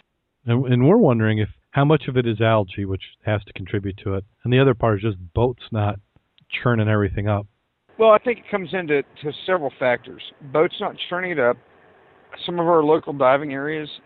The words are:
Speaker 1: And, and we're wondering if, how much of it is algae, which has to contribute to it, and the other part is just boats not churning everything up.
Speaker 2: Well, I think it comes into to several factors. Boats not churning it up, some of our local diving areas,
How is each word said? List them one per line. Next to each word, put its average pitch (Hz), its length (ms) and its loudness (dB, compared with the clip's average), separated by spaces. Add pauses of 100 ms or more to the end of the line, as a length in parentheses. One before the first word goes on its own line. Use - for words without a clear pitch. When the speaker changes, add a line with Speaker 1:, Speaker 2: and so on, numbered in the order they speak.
(460)
Speaker 1:
And, 120 200 2
and 127 220 4
we're 196 80 6
wondering 113 420 4
if, 107 100 -2 (220)
how 139 140 2
much 151 240 2
of 127 80 -6
it 123 100 2
is 113 140 -2
algae, 107 440 0
which 95 180 -6 (220)
has 104 200 -2
to - 80 -20
contribute 98 520 -6
to 98 100 -4
it, 98 100 -6 (200)
and 120 80 0
the 123 80 6
other 135 140 4
part 113 240 2
is 95 40 -8
just 107 140 -2 (180)
boats 117 280 0 (100)
not 104 260 -2 (640)
churning 113 260 2
everything 104 400 0
up. 101 180 -2 (520)
Speaker 2:
Well, 220 120 6
I 311 80 6
think 233 220 -4
it - 100 -20
comes 190 220 -6
into 151 300 -2
to - 300 -12 (140)
several 170 320 -2
factors. - 440 -2 (300)
Boats 156 280 0
not 170 160 -8 (120)
churning 180 240 -6
it 156 60 -4
up, 123 180 2 (880)
some 175 140 -6
of 165 60 -2
our 170 180 4
local 156 280 0
diving 139 400 0
areas, 147 360 -8 (180)